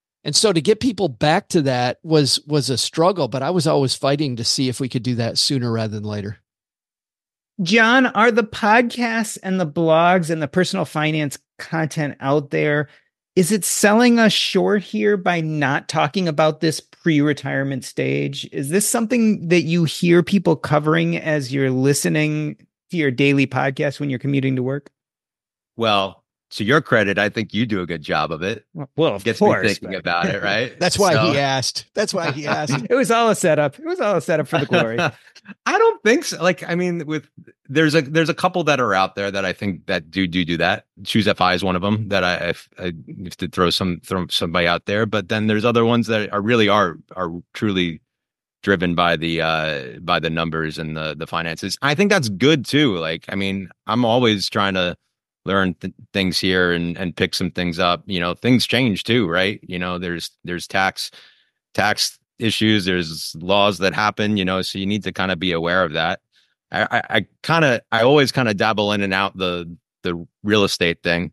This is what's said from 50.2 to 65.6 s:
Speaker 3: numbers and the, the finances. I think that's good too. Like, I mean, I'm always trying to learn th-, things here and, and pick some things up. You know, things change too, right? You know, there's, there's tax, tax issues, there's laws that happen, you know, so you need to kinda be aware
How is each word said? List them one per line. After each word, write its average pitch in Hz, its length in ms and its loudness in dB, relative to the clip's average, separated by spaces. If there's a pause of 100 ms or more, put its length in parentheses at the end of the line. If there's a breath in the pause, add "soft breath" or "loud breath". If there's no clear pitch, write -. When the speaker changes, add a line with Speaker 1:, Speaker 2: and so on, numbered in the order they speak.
Speaker 3:
numbers 80 480 -4
and 78 200 -8
the, 78 200 -8
the 80 100 -12
finances. 85 540 -6
I 143 140 0
think 196 160 2
that's 165 180 0
good 123 360 2
too. 135 320 0
Like, 82 320 -6
I - 60 -6
mean, 98 340 -6 (180)
I'm 120 180 0
always 113 440 2
trying 98 240 0
to 90 220 0 (500)
learn 95 300 2
th-, - 180 -12 (200)
things 95 260 0
here 92 320 2
and, 85 260 -2
and 90 180 -6
pick - 180 -2
some 90 180 -4
things 87 280 -4
up. 87 260 0
You 95 140 -6
know, 87 160 -2
things 120 320 0
change 117 360 0
too, 113 240 0
right? 92 360 0
You 90 160 -8
know, 90 180 -6
there's, 87 320 -8 (140)
there's 85 240 -8
tax, 95 440 -2 (640 soft breath)
tax - 460 -2 (200)
issues, 107 460 0
there's 85 540 -4
laws 98 400 2
that 92 140 0
happen, 104 440 0
you 95 80 0
know, 92 160 -2
so - 180 -6
you 98 60 -4
need 101 180 -4
to 92 80 -6
kinda 92 240 -2
be 87 160 -4
aware 85 320 0